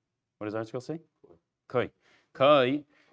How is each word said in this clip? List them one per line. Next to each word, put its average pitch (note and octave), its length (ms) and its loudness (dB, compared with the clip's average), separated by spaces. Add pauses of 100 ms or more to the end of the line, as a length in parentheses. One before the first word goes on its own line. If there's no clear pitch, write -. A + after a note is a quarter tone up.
(380)
What G#2+ 120 -8
does G#2 40 -6
ArtScroll A2+ 280 -8
say? D#3+ 180 -10 (680)
Koi. A#2+ 220 -2 (420)
Koi. C#3 520 2 (280)